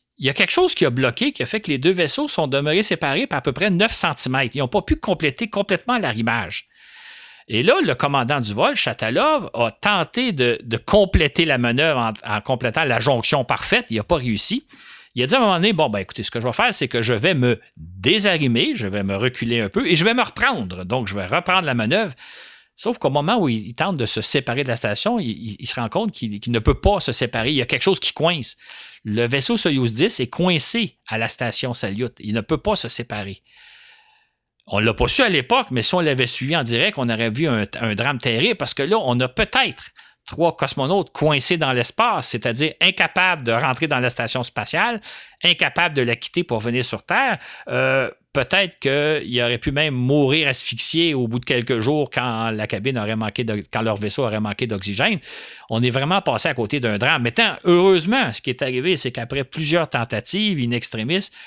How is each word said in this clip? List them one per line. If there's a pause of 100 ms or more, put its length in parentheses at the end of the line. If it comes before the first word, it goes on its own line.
(180)
il
y
a
quelque
chose
qui
a
bloqué,
qui
a
fait
que
les
deux
vaisseaux
sont
demeurés
séparés
par
à
peu
près
neuf
centimètres.
Ils
n'ont
pas
pu
compléter
complètement
l'arrimage. (840)
Et
là,
le
commandant
du
vol,
Chatalov,
a
tenté
de,
de
compléter
la
manœuvre
en, (240)
en
complétant
la
jonction
parfaite.
Il
n'a
pas
réussi. (500)
Il
a
dit
à
un
moment
donné, «
Bon,
ben,
écoutez,
ce
que
je
vais
faire,
c'est
que
je
vais
me (180)
désarrimer,
je
vais
me
reculer
un
peu
et
je
vais
me
reprendre.
Donc,
je
vais
reprendre
la
manœuvre. » (640)
Sauf
qu'au
moment
où
il,
il
tente
de
se
séparer
de
la
station,
il,
il,
il
se
rend
compte
qu'il,
qu'il
ne
peut
pas
se
séparer.
Il
y
a
quelque
chose
qui
coince. (480)
Le
vaisseau
Soyouz
dix
est
coincé (100)
à
la
station
Salyut.
Il
ne
peut
pas
se
séparer. (1200)
On
l'a
pas
su
à
l'époque,
mais
si
on
l'avait
suivi
en
direct,
on
aurait
vu
un, (140)
un
drame
terrible
parce
que
là,
on
a
peut-être (340)
trois
cosmonautes
coincés
dans
l'espace,
c'est-à-dire
incapables
de
rentrer
dans
la
station
spatiale, (420)
incapables
de
la
quitter
pour
venir
sur
Terre. (280)
Euh, (220)
peut-être
qu'il
aurait
pu
même
mourir
asphyxié
au
bout
de
quelques
jours
quand
la
cabine
aurait
manqué
de,
quand
leur
vaisseau
aurait
manqué
d'oxygène. (500)
On
est
vraiment
passé
à
côté
d'un
drame.
Maintenant,
heureusement,
ce
qui
est
arrivé,
c'est
qu'après
plusieurs
tentatives
in
extremis, (200)